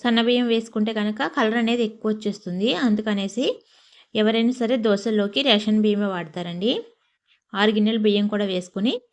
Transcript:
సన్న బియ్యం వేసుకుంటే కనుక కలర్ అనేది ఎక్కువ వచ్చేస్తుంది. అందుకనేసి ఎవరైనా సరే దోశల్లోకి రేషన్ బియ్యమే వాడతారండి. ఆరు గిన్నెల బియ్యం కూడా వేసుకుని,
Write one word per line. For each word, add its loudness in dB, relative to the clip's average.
సన్న 2
బియ్యం 2
వేసుకుంటే -2
కనుక -2
కలర్ 0
అనేది 0
ఎక్కువ -4
వచ్చేస్తుంది. -4
అందుకనేసి 0
ఎవరైనా 2
సరే -2
దోశల్లోకి 0
రేషన్ 2
బియ్యమే 2
వాడతారండి. -4
ఆరు 4
గిన్నెల 2
బియ్యం 2
కూడా -2
వేసుకుని, -2